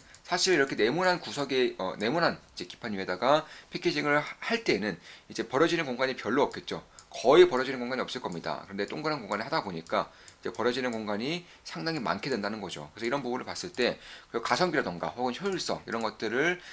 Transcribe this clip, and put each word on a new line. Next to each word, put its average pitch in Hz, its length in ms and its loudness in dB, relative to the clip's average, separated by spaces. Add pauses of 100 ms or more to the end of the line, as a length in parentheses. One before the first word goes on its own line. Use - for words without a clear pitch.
(240)
사실 180 300 2
이렇게 143 220 4
네모난 165 460 4
구석에, 131 580 0
어, 92 180 -2
네모난 127 420 2 (140)
이제 - 120 -10
기판 - 280 -8
위에다가 98 540 2 (240)
패키징을 147 480 2
하-, - 200 -6
할 226 240 -2
때는 107 360 0 (300)
이제 - 180 -6
벌어지는 160 380 4
공간이 127 300 -2
별로 123 280 2
없겠죠. 92 420 -4 (240)
거의 170 400 8
벌어지는 127 300 -2
공간이 123 220 -4
없을 101 200 -4
겁니다. 82 440 -6
그런데 98 200 -4
동그란 151 360 -4
공간을 104 240 -4
하다 151 180 -2
보니까 92 480 -4 (280)
이제 - 140 -6
벌어지는 123 380 0
공간이 113 540 -4 (180)
상당히 165 360 -6
많게 113 300 -2
된다는 104 320 -4
거죠. 76 320 -10
그래서 113 140 -6
이런 139 160 -2
부분을 123 220 -4
봤을 - 280 -8
때 117 260 0 (300)
그 117 140 -4
가성비라던가 127 640 2
혹은 123 260 -4
효율성 156 540 -4
이런 113 160 -4
것들을 123 580 -2 (120)